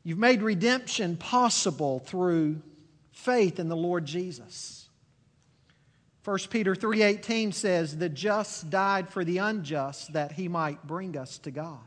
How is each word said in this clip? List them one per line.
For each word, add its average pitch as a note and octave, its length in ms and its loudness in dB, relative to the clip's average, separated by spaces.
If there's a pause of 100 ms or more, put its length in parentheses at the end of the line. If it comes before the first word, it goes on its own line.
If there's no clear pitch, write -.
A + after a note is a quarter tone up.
You've E3 160 -4
made A#3 240 6
redemption A3 760 2
possible D#3 800 2
through D#3+ 640 0 (500)
faith A3+ 480 2
in E3 80 -4
the E3 80 -2
Lord F3 300 0
Jesus. D3+ 840 -8 (1300)
First G3 280 -2
Peter G3 240 2
three G#3+ 280 2
eighteen G#3+ 500 2
says, E3 460 0
"The F3 100 0
just F#3+ 640 -2
died F#3+ 400 2
for F3+ 160 -4
the F3 140 0
unjust D#3 760 -4
that D3 180 -2
he F3 160 -6
might D#3 400 -2
bring F3 300 -8
us C3 220 -10
to D3 120 -10
God." D3 360 -10